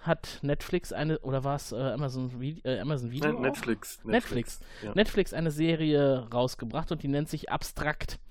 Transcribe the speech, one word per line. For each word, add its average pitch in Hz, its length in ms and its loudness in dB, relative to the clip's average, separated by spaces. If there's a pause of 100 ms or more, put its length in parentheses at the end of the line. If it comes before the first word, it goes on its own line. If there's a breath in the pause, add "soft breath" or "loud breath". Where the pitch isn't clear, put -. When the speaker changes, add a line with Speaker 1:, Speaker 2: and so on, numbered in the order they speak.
Speaker 1:
hat - 420 0
Netflix 147 500 0
eine, 151 280 0
oder 131 220 0
war's, 139 280 -2
äh, 110 60 -4
Amazon 127 640 -2
Vi-, 143 240 -6
äh, 127 160 0
Amazon 123 300 -2
Video 147 200 0
Speaker 2:
Nein, - 80 0
Speaker 1:
auch? 127 40 -2
Speaker 2:
Netflix. 127 640 -2
Speaker 1:
Netflix. 120 540 0
Speaker 2:
Netflix, - 0 - (240 loud breath)
ja. 104 100 -6
Speaker 1:
Netflix 196 400 4
eine 165 160 2
Serie 147 840 4
rausgebracht 123 600 0
und 160 100 -4
die 151 60 -2
nennt 143 200 2
sich - 220 -6
Abstrakt. - 680 -2 (120)